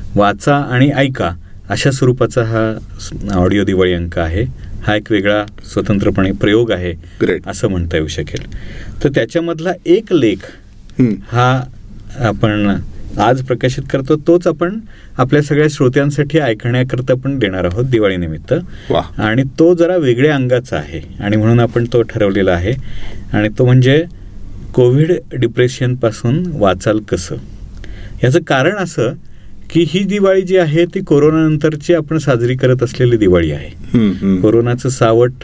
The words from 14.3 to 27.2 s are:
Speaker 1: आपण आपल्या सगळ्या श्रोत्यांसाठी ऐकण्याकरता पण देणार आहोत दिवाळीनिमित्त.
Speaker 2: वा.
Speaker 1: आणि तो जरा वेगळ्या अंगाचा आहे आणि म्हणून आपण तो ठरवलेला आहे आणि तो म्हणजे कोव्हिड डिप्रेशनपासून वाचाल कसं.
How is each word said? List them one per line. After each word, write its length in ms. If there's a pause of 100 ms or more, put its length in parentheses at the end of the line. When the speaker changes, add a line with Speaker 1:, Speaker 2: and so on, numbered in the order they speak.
Speaker 1:
आपण 320 (380)
आपल्या 240
सगळ्या 280
श्रोत्यांसाठी 680
ऐकण्याकरता 760
पण 260
देणार 240
आहोत 220
दिवाळीनिमित्त. 680 (360)
Speaker 2:
वा. 120 (160)
Speaker 1:
आणि 260 (160)
तो 140
जरा 220
वेगळ्या 400
अंगाचा 400
आहे 480
आणि 140
म्हणून 220
आपण 340
तो 80
ठरवलेला 500
आहे 220 (640)
आणि 200
तो 80
म्हणजे 400 (680)
कोव्हिड 400 (200)
डिप्रेशनपासून 1080 (100)
वाचाल 460
कसं. 360 (880)